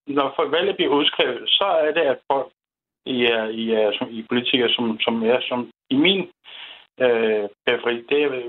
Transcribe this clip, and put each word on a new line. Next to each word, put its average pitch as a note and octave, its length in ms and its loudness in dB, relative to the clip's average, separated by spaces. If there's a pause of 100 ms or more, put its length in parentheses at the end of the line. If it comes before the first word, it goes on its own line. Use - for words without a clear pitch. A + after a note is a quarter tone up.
når C#3 280 -2
for-, D3 220 -2
valget E3+ 180 0
bliver C3 240 2
udskrevet, B2+ 500 -2
så - 160 2 (220)
er D3+ 40 2
det, E3 100 0 (120)
at B2 60 -4 (120)
folk - 200 -2 (540)
i, C3 140 -2 (160)
øh, A2 140 -2
i, A2+ 140 -6 (160)
øh, G#2+ 180 2
som, - 140 -6
i A2+ 180 -10
politikere, A#2+ 400 0
som, A2+ 300 -2
som A2+ 240 -2
er, A#2+ 180 2
som B2 180 -4 (300)
i C3+ 60 0
min, F3+ 260 2 (840)
øh, A2 420 2 (200)
periferi, A#2+ 300 0 (140)
det D3 220 2
vil, B2+ 180 -6